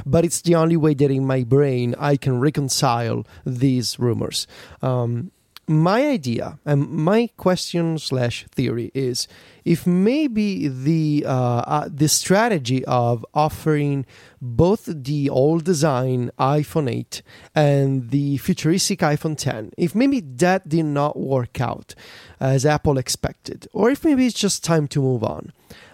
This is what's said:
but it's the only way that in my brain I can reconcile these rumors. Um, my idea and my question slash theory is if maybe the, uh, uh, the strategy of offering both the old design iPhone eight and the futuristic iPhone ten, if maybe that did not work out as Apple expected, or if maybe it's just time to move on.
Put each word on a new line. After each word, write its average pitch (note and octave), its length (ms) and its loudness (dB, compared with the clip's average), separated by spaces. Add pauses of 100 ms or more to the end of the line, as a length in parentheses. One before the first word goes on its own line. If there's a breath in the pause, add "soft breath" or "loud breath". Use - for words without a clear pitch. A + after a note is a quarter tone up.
but E3 180 4
it's - 180 -2
the E3+ 120 4
only E3 220 4
way D3+ 180 4
that C#3+ 160 2
in C3+ 160 0
my C3 160 0
brain B2 560 2
I D3 180 2
can C3 220 -2
reconcile A#2+ 880 0 (180 soft breath)
these B2+ 540 0
rumors. A#2 480 -2 (340 loud breath)
Um, B2 520 -2 (360)
my F3+ 400 2
idea D3+ 580 -4
and D3 240 0
my F#3 460 0
question E3+ 600 -2
slash B2+ 540 -4
theory A#2+ 440 -4
is C3 340 -4 (360 loud breath)
if E3 220 0
maybe G#3 800 0
the, D3 600 0
uh, B2 380 0
uh, D3+ 260 -2
the D3+ 180 0
strategy D#3 760 0
of A#2+ 480 0
offering D3 720 0 (360 loud breath)
both D3 460 2
the C#3+ 440 -4
old D3 340 2
design C3 720 0
iPhone C#3+ 540 0
eight A#2+ 320 -8 (320 loud breath)
and C#3 560 2
the C#3+ 280 0
futuristic F3+ 640 0
iPhone D3+ 380 0
ten, A#2 400 -4
if F3 160 0
maybe C#4 260 2
that E3+ 480 0
did E3 160 0
not D3 320 0
work C3 440 -2
out - 340 -6 (460 loud breath)
as C3+ 260 2
Apple D3 320 2
expected, - 720 -8
or G#3+ 160 2
if C#4 160 0
maybe C4 220 4
it's A3+ 120 -2
just - 260 -2
time D#3+ 240 2
to D3 120 0
move B2+ 220 0
on. - 300 -6 (420 loud breath)